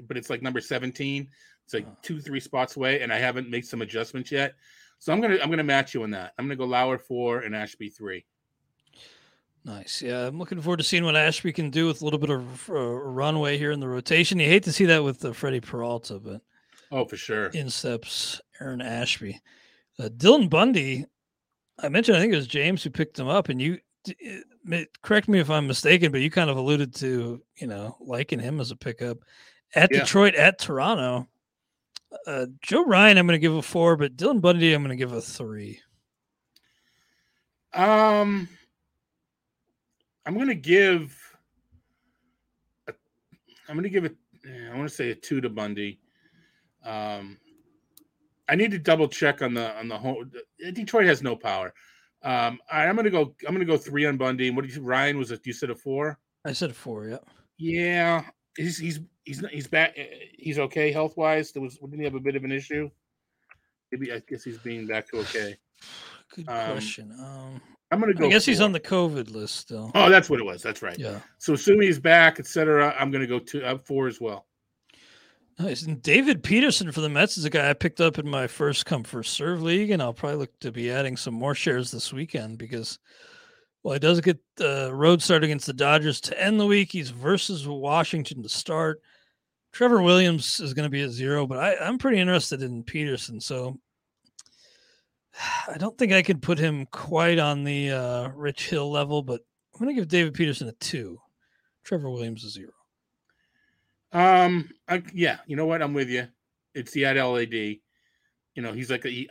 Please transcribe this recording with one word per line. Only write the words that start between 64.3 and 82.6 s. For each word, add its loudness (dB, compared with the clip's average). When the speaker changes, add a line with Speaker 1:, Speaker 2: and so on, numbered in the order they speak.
Speaker 1:
he's -12
being -10
back -6
to -6
okay. -6
Speaker 2:
<sighs> -20
Good -14
Speaker 1:
Um, -6
Speaker 2:
question. -10
Um, -16
Speaker 1:
I'm 0
gonna 2
Speaker 2:
I -6
Speaker 1:
go 4
Speaker 2:
guess 6
he's 2
Speaker 1:
four. 6
Speaker 2:
on 0
the -4
covid -2
list -10
still. -12
Speaker 1:
Oh, 8
that's 10
what 0
it -6
was. -8
That's -8
right. -10
Speaker 2:
Yeah. -10
Speaker 1:
So 0
assuming 6
he's 2
back, 8
et -14
cetera, 4
I'm 0
gonna -2
go -2
two, -8
uh, -2
four -2
as -8
well. -8
Speaker 2:
Nice. -4
And -6
David 4
Peterson 2
for -4
the -2
Mets 2
is -4
a -2
guy 2
I 2
picked -2
up 2
in -6
my -2
first -2
come, -4
first -8
serve -4
league, 0
and 2
I'll -2
probably -4
look -8
to -8
be -4
adding -2
some -8
more -2
shares 0
this -8
weekend -8
because, -10